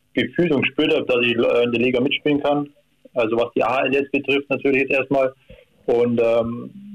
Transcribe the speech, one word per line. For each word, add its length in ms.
gefühlt 380
und 100
gespürt 320
habe, 120
dass 180
ich, 120
äh, 280
in 80
der 100
Liga 180
mitspielen 420
kann. 280
Also 220
was 180
die 80
A 180
L 140
S 160
betrifft 380
natürlich 340
jetzt 100
erstmal. 400
Und, 360
ähm, 460